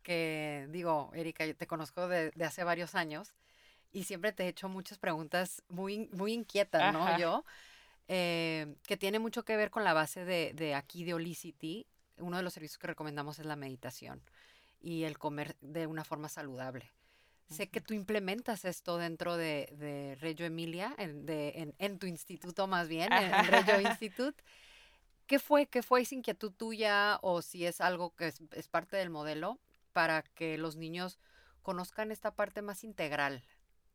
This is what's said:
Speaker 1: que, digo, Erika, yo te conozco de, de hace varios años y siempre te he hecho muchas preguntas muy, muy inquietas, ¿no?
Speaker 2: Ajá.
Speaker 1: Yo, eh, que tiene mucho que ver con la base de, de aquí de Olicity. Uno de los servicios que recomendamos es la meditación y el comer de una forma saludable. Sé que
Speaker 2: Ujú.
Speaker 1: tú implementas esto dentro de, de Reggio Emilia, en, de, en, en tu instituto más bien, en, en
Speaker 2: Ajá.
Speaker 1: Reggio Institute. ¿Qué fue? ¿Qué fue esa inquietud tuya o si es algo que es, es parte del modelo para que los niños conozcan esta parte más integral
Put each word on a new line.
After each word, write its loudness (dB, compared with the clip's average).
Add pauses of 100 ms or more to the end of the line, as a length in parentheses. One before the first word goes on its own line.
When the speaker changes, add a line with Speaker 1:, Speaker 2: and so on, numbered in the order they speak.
Speaker 1:
que, -2
digo, 0
Erika, -4
yo -4
te -8
conozco -4
de, 2
de -2
hace -4
varios 0
años -2 (600)
y -6
siempre -2
te -2
he 0
hecho -6
muchas -10
preguntas -2
muy, -4
muy -2
inquietas, 4
¿no? 2
Speaker 2:
Ajá. 6
Speaker 1:
Yo, 2 (640)
eh, 0 (120)
que 0
tiene 0
mucho -2
que 2
ver 2
con 0
la 6
base 2
de, 2
de 0
aquí -6
de 0
Olicity. -6 (320)
Uno -6
de -2
los -4
servicios -12
que -8
recomendamos -6
es -10
la -4
meditación -10 (600)
y -4
el -4
comer -6
de -6
una -6
forma -6
saludable. -8 (580)
Sé -4
que -6
Speaker 2:
Ujú. -12
Speaker 1:
tú -2
implementas -2
esto -2
dentro -2
de, 0 (100)
de -6
Reggio -2
Emilia, -4
en, -6
de, -2
en, -8
en -2
tu -6
instituto -4
más 0
bien, 2
en, 8
en 2
Speaker 2:
Ajá. 8
Speaker 1:
Reggio 8
Institute. -2 (840)
¿Qué 6
fue? 6
¿Qué 0
fue 6
esa -2
inquietud -4
tuya 4
o 2
si -6
es -2
algo 2
que -2
es, -6 (120)
es -8
parte -2
del 0
modelo -4 (340)
para 4
que -4
los -4
niños -6 (440)
conozcan -4
esta -2
parte 0
más -8
integral 0 (520)